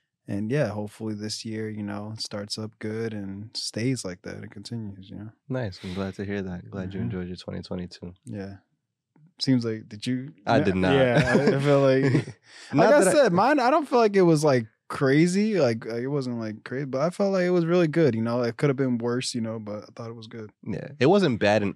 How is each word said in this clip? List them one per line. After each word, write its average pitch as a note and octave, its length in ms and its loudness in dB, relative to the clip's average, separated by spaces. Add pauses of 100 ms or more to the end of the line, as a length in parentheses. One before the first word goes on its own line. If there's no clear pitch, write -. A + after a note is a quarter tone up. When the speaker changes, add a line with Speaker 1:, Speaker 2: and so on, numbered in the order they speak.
(260)
Speaker 1:
And G#2+ 240 -6
yeah, C3+ 180 0
hopefully G#2 460 -8
this G#2 300 -10
year, A2 240 -8
you G#2+ 140 -10
know, G#2 340 -10
starts G#2+ 400 -10
up A2 220 -10
good A2 340 -6
and G2+ 420 -12
stays A#2+ 520 -4
like F2+ 160 -12
that F#2+ 140 -12
and G#2 140 -14
continues, G2+ 600 -12
you F#2 60 -14
know? G#2+ 140 -14 (200)
Speaker 2:
Nice. B2 340 -6
I'm F#2+ 80 -8
glad F#2+ 220 -4
to G2+ 100 -8
hear G2+ 160 -6
that. F#2 300 -8
Glad F#2+ 240 -8
you F#2+ 60 -6
Speaker 1:
Mm-hmm. A#2 100 -4
Speaker 2:
enjoyed F2+ 180 -6
your F2+ 80 -10
twenty F#2+ 240 -10
twenty-two. F2+ 540 -12 (100)
Speaker 1:
Yeah. G2 320 -12 (800)
Seems B2+ 280 0
like, A2 200 -8
did G#2+ 200 -12
you? B2+ 260 -6 (140)
Speaker 2:
I A#2 120 4
Speaker 1:
Yeah, G2 60 2
Speaker 2:
did F#2 120 2
not. F#2 180 2
Speaker 1:
yeah, C3 320 4
I, C#3+ 300 4
I C#3 40 2
feel C#3+ 200 4
like, C3+ 320 4
Speaker 2:
<laughs> - 20 -
Speaker 1:
like C#3+ 240 -2 (340)
Speaker 2:
Not F#3 220 6
Speaker 1:
I D4 60 8
Speaker 2:
that - 80 6
I - 40 4
Speaker 1:
said, C#4 200 6
mine, A#3 280 4
I A#3+ 80 2
don't D4+ 180 2
feel B3+ 120 2
like G#3+ 180 4
it F#3+ 60 6
was, D#3+ 220 6
like, C3 220 4 (220)
crazy. F3 680 2
Like, A#2+ 260 2
like, A#2 180 -6
it B2+ 40 -4
wasn't, C3 320 -4
like, A2 260 -8
crazy, C3+ 200 -6
but C3 160 -4
I D#3+ 100 0
felt G3 220 -2
like F#3 120 2
it F3+ 60 0
was F3 160 2
really E3+ 220 4
good, D3+ 260 4
you A2+ 80 -2
know? A#2 200 0
It A#2 140 -2
could D3 140 2
have C3 60 0
been C3 200 0
worse, A#2+ 380 -4
you B2 60 -2
know, A2+ 180 -6
but G#2 240 -10
I - 120 -18
thought A#2 140 -14
it A2+ 80 -14
was A2+ 120 -18
good. A2+ 240 -14 (100)
Speaker 2:
Yeah. - 260 -8 (120)
It B2 60 4
wasn't E3+ 340 4
bad G#2 240 4
in G2 120 -2